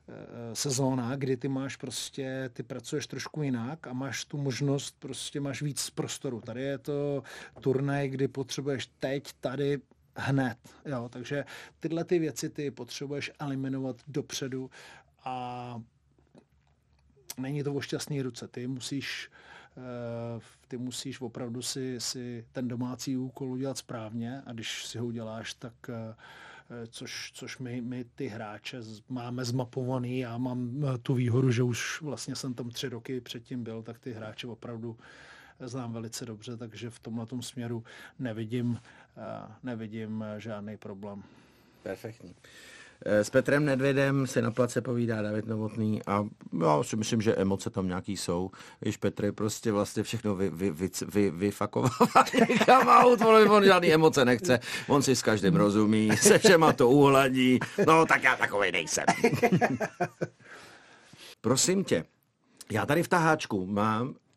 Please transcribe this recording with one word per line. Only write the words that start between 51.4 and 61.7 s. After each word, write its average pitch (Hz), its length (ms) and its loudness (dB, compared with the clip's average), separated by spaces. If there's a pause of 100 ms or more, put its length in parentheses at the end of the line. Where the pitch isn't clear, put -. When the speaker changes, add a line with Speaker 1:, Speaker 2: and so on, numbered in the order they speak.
Speaker 2:
<laughs> - 340 6
někam 247 400 6
a 247 160 10
on, 220 460 8
on 208 120 8
žádný 180 300 8
emoce 156 320 6
nechce. 123 340 4 (280)
On 139 140 6
si 127 140 4
s - 60 -2
každým 98 340 4
rozumí, 107 640 4
se 214 220 8
všema 160 340 10
to 123 160 6
uhladí. 131 680 6 (280)
No, 160 180 8
tak 135 180 4
já 127 120 6
takovej 101 360 0
nejsem. 82 400 -2
<laughs> - 40 4 (2250)
Prosím 165 420 2